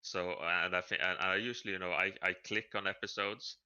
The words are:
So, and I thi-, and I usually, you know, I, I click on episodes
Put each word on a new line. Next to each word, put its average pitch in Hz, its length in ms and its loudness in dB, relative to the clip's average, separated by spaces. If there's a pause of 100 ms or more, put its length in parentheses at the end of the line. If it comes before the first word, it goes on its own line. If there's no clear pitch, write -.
So, 90 380 -2
and 87 340 2
I 90 60 6
thi-, 92 200 -2
and 92 180 2
I 92 180 2
usually, 113 380 -2
you 92 40 -2
know, 92 140 -2
I, 92 200 2 (100)
I 92 100 2
click 107 420 -4
on 98 120 0
episodes 101 800 -4